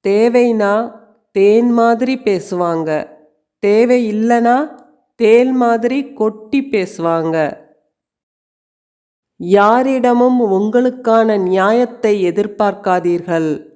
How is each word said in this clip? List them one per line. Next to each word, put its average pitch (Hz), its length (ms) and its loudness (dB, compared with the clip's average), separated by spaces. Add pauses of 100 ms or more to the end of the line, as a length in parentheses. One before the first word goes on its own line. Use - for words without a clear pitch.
தேவைனா 220 680 2 (600)
தேன் 214 380 4
மாதிரி 233 460 0
பேசுவாங்க, 175 720 -4 (720)
தேவை 226 420 2
இல்லனா 233 520 0 (640)
தேள் 233 340 4
மாதிரி 240 440 0 (160)
கொட்டி 214 500 -4
பேசுவாங்க. 165 760 -4 (2000)
யாரிடமும் 240 1000 2 (120)
உங்களுக்கான 226 920 0
நியாயத்தை 208 760 0 (100)
எதிர்பார்க்காதீர்கள் 180 1300 -2 (260)